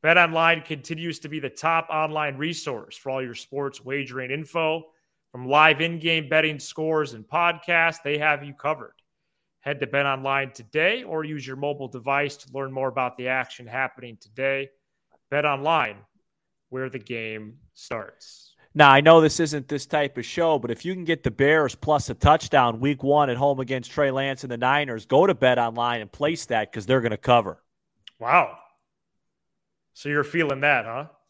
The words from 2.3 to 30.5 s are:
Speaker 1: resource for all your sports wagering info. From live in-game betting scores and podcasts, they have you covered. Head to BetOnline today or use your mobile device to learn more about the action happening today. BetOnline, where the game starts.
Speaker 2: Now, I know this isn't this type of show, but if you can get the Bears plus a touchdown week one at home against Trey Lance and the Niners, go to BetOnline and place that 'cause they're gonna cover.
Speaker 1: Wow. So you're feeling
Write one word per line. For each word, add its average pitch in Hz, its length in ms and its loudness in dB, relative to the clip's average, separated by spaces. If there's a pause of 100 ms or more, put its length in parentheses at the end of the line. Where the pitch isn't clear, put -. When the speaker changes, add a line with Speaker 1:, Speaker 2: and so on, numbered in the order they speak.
Speaker 1:
resource 147 600 -10
for - 140 -12
all 131 120 -6
your 120 120 -10
sports 139 500 -10
wagering 131 460 -8
info. 160 540 -4 (480)
From 127 160 -12
live 151 340 4
in-game 165 460 -4
betting 156 300 0
scores 156 560 -4
and 110 120 -18
podcasts, 165 760 0
they 147 140 -4
have 147 280 -2
you 143 100 -16
covered. 139 400 -8 (680)
Head 139 200 -6
to 139 60 -2
BetOnline 135 680 -2
today 170 480 -2
or 165 220 -8
use 147 220 -10
your 131 100 -12
mobile 143 320 -6
device 139 500 -2
to - 160 -20
learn 135 180 -8
more 131 160 -4
about 123 300 -4
the 127 100 -6
action 127 380 -6
happening 123 540 -8
today. 135 500 -6 (600)
BetOnline, 143 680 0 (760)
where 131 180 -8
the 127 100 -12
game 110 600 -12 (160)
starts. - 800 -14 (200)
Speaker 2:
Now, 147 160 8
I 135 100 8
know 160 200 10
this 156 200 2
isn't 147 280 -4
this 143 160 -6
type 143 320 -4
of 117 80 -8
show, 160 340 0
but 120 120 -6
if - 140 -6
you 180 100 -6
can 180 100 -10
get 160 200 -2
the 123 60 0
Bears 143 440 2
plus 147 340 0
a - 60 -8
touchdown 131 680 4
week 135 220 -2
one 143 260 4
at 120 80 -2
home 139 240 2
against 127 300 -6
Trey 143 220 0
Lance 135 320 -4
and 127 80 -12
the 120 40 -6
Niners, 127 480 0
go 156 220 6
to 180 80 2
BetOnline 120 680 2
and 107 100 -14
place 156 360 -4
that 110 260 -2
'cause 101 140 -8
they're 127 160 4
gonna 110 160 -2
cover. 113 440 2 (560)
Speaker 1:
Wow. 123 380 2 (1400)
So - 160 -12
you're 147 160 0
feeling 147 360 -2